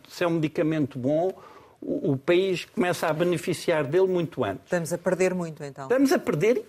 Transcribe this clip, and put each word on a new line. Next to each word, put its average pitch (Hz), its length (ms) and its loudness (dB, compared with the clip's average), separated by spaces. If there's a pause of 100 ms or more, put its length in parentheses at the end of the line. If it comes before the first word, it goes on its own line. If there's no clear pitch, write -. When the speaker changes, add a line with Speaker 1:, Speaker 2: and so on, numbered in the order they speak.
Speaker 1:
se - 140 -4
é 175 40 4
um 170 40 0
medicamento 156 680 -2
bom, 151 360 0 (460)
o, - 340 -2
o 131 40 0
país 175 480 0
começa 175 420 -2
a 156 60 2
beneficiar 165 720 0
dele 180 240 2
muito 175 360 -2
antes. 98 200 -4
Speaker 2:
Estamos 170 280 -4
a 175 60 -2
perder 180 380 0
muito, 160 280 -8
então. 139 220 -12
Speaker 1:
Estamos 269 260 4
a 349 60 4
perder 214 520 0